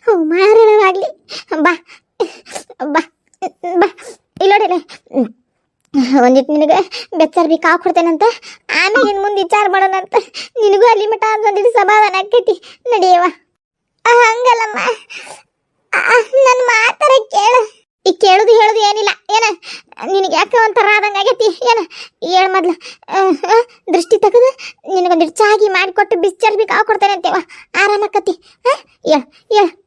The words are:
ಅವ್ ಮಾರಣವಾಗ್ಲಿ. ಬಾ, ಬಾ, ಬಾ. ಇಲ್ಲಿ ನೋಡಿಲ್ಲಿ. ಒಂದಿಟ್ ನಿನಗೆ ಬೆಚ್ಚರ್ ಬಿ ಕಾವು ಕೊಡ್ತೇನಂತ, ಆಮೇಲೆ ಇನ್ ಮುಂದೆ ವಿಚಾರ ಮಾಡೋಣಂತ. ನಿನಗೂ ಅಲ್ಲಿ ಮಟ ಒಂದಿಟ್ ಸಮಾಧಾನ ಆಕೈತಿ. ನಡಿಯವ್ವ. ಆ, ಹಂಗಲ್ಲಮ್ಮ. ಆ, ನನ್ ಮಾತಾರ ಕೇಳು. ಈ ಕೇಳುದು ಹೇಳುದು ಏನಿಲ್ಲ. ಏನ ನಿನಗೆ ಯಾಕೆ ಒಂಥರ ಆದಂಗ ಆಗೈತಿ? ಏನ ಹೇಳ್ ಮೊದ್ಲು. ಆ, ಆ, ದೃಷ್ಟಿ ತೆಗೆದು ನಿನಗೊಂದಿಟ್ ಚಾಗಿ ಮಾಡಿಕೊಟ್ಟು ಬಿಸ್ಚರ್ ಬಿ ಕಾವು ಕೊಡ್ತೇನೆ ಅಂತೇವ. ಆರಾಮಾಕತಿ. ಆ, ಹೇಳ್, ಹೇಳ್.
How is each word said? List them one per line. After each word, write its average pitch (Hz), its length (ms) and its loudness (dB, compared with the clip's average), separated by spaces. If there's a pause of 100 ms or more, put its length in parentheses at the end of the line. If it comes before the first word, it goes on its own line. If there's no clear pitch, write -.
ಅವ್ 403 100 0
ಮಾರಣವಾಗ್ಲಿ. 392 1080 2 (260)
ಬಾ, 320 320 -2 (960)
ಬಾ, 302 280 -4 (640)
ಬಾ. 349 100 2 (560)
ಇಲ್ಲಿ 381 60 2
ನೋಡಿಲ್ಲಿ. 392 380 0 (1300)
ಒಂದಿಟ್ 262 300 2
ನಿನಗೆ 302 560 -2 (120)
ಬೆಚ್ಚರ್ 320 300 0
ಬಿ 320 100 0
ಕಾವು 339 240 0
ಕೊಡ್ತೇನಂತ, 339 400 -2 (480)
ಆಮೇಲೆ 403 400 0
ಇನ್ 392 120 -4
ಮುಂದೆ 403 200 -2
ವಿಚಾರ 415 280 0
ಮಾಡೋಣಂತ. 381 440 -2 (480)
ನಿನಗೂ 403 240 4
ಅಲ್ಲಿ 427 200 2
ಮಟ 440 180 -4 (220)
ಒಂದಿಟ್ 415 280 0
ಸಮಾಧಾನ 415 440 2
ಆಕೈತಿ. 415 680 -4
ನಡಿಯವ್ವ. 370 380 2 (800)
ಆ, 466 40 2
ಹಂಗಲ್ಲಮ್ಮ. 466 680 2 (1120)
ಆ, - 240 2
ನನ್ 508 480 0
ಮಾತಾರ 466 440 0 (120)
ಕೇಳು. 440 640 -2 (200)
ಈ 370 60 2
ಕೇಳುದು 427 500 4
ಹೇಳುದು 427 160 2
ಏನಿಲ್ಲ. 415 300 0 (220)
ಏನ 415 260 0 (560)
ನಿನಗೆ 392 240 -2
ಯಾಕೆ 415 200 -2
ಒಂಥರ 440 300 2 (100)
ಆದಂಗ 415 200 -2
ಆಗೈತಿ? 453 280 -2
ಏನ 466 340 0 (460)
ಹೇಳ್ 370 280 0
ಮೊದ್ಲು. 359 200 0 (360)
ಆ, 381 140 -4
ಆ, 381 380 0 (340)
ದೃಷ್ಟಿ 349 240 0
ತೆಗೆದು 480 320 4 (440)
ನಿನಗೊಂದಿಟ್ 349 420 0
ಚಾಗಿ 415 320 2
ಮಾಡಿಕೊಟ್ಟು 381 520 -2
ಬಿಸ್ಚರ್ 403 360 -2
ಬಿ 427 100 -2
ಕಾವು 427 200 -2
ಕೊಡ್ತೇನೆ 403 260 0
ಅಂತೇವ. 359 220 -4 (480)
ಆರಾಮಾಕತಿ. 415 500 -2 (340)
ಆ, 539 80 2 (340)
ಹೇಳ್, 294 140 2 (300)
ಹೇಳ್. 403 180 2 (160)